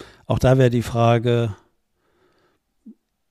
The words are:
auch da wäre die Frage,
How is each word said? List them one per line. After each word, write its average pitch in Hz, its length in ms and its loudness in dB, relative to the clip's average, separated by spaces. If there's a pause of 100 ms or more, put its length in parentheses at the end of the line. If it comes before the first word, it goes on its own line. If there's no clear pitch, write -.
(260)
auch 113 140 -2
da 131 180 2
wäre 127 120 4
die 120 120 -2
Frage, 117 720 -2 (1800)